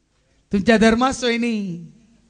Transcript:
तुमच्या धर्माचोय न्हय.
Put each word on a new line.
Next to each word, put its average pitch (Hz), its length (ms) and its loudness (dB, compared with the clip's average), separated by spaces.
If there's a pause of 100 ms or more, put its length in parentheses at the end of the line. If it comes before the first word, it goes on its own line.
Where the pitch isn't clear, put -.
(540)
तुमच्या 208 240 2
धर्माचोय 233 600 2
न्हय. 220 380 -4 (540)